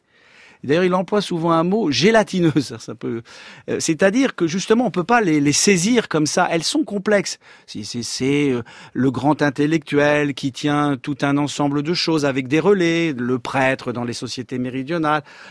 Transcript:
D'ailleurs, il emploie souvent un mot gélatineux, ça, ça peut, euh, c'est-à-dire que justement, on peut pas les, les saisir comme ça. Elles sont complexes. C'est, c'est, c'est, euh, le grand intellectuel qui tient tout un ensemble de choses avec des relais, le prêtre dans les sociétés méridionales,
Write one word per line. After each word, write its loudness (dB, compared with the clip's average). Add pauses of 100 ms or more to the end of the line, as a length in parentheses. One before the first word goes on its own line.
(640)
D'ailleurs, 2
il 2
emploie 0
souvent -2
un 2
mot 0
gélatineux, 4
ça, -8
ça -12
peut, -8 (480)
euh, -2
c'est-à-dire 2
que 0
justement, 0
on -4
peut -2
pas 4
les, 2
les 4
saisir 2
comme 0
ça. 0
Elles -2
sont -2
complexes. -2 (300)
C'est, -12
c'est, -8
c'est, 0
euh, -2 (300)
le 0
grand 0
intellectuel 0
qui -6
tient 0
tout -8
un 0
ensemble -2
de -2
choses 0
avec -2
des 2
relais, 2
le -2
prêtre -2
dans -6
les -6
sociétés -8
méridionales, -2 (280)